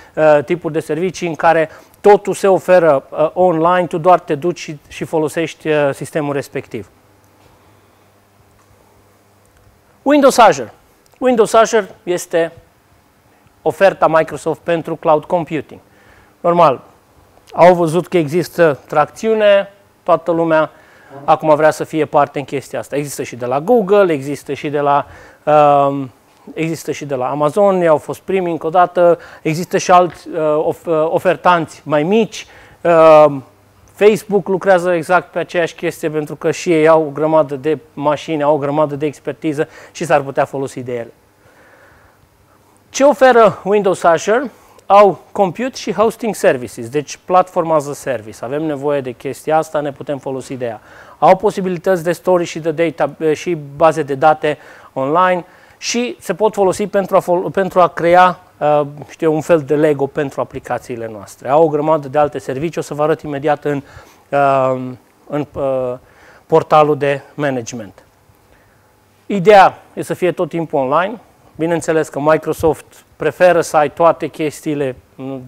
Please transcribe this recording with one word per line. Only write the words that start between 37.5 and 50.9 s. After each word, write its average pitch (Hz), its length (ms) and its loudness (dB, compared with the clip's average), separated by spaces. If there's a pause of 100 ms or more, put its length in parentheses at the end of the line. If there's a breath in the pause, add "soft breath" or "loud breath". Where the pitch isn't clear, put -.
de 139 220 -4 (160)
mașini, 147 500 -4
au 147 100 2
o 151 40 0
grămadă 143 380 -2
de 139 100 -6
expertiză 147 600 -6 (240 loud breath)
și - 140 -10
s-ar 147 160 2
putea 139 240 -4
folosi 139 360 -8
de 123 120 -10
ele. 117 200 -10 (1800 soft breath)
Ce - 140 -2
oferă 240 600 4
Windows 196 400 0
Azure? 196 480 0 (340 soft breath)
Au 196 340 4 (120)
compute 202 440 -4
și - 180 -8
hosting 208 420 -2
services, 123 540 -2
deci 143 360 -8
platform 180 460 0
as 147 160 0
a 143 60 -8
service. 110 480 -8
Avem 139 220 -6
nevoie 143 380 -4
de 127 100 -10
chestia 143 460 -6
asta, 156 220 -4
ne 143 120 -6
putem 139 260 -10
folosi 131 380 -10
de 123 100 -8
ea. 110 160 -10 (380 loud breath)